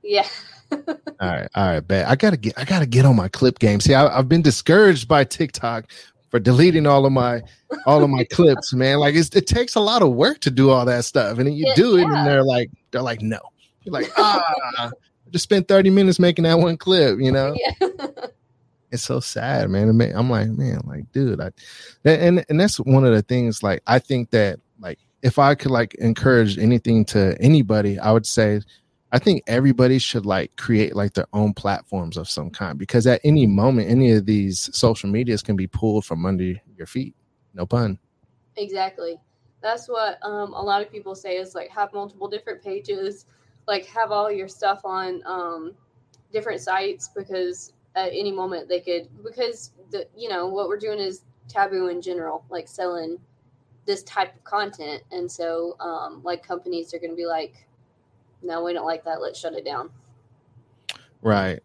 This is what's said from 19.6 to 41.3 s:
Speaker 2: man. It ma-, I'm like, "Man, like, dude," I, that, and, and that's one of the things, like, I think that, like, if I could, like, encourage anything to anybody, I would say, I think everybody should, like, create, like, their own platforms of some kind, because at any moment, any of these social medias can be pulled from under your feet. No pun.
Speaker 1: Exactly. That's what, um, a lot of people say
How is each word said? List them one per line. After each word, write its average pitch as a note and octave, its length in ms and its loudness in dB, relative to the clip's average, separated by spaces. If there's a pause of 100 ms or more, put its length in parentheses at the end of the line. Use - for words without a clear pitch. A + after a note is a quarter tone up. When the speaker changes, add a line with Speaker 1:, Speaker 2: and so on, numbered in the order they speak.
Speaker 2:
man. G2+ 180 2
It A2 40 4
ma-, A2+ 260 2
I'm B2 120 0
like, A2 180 0
"Man, B2 360 -4
like, - 280 -12
dude," A#2+ 280 -2
I, F2+ 100 -8 (520)
that, D#3 180 4
and, F3 280 4
and D#3 120 2
that's G3+ 180 0
one C3+ 260 4
of B2 80 6
the G#2+ 100 4
things, A#2+ 400 -2
like, G2 240 -2
I B2 120 4
think B2 320 -4
that, G2+ 280 2 (220)
like, F2+ 180 -12 (240)
if B2+ 160 2
I C#3+ 160 6
could, C3+ 160 -4
like, A#2 240 0
encourage A2+ 640 2
anything A2+ 480 2
to F#2+ 340 0
anybody, G#2+ 580 4
I G#2+ 140 0
would A2+ 140 2
say, G#2 340 0 (500)
I A#2+ 80 0
think - 280 0
everybody B2+ 520 2
should, G#2+ 280 -6
like, F#2+ 300 -4
create, G#2+ 380 0
like, G2+ 200 -4
their - 180 -4
own G#2 220 0
platforms F#2 640 -6
of - 120 -10
some D#2 220 -8
kind, D#2+ 280 -10
because A2 280 0
at B2 180 4
any D3+ 220 4
moment, G#2+ 440 2
any B2 220 4
of G#2 140 2
these G2 500 -2
social A2+ 320 0
medias A2 340 -2
can G#2 140 -4
be F#2 100 -4
pulled G#2+ 380 -2
from E2+ 220 -6
under F#2 280 -4 (220)
your E2 100 -16
feet. - 280 -10 (380)
No F2+ 140 -8
pun. A2 320 -2 (580)
Speaker 1:
Exactly. F#3+ 600 -8 (420)
That's A#3 280 -8
what, A3 340 -6
um, G#3 300 -10
a - 100 -12
lot G3+ 200 -2
of G#3 100 -12
people G3 240 -16
say F#3 200 -8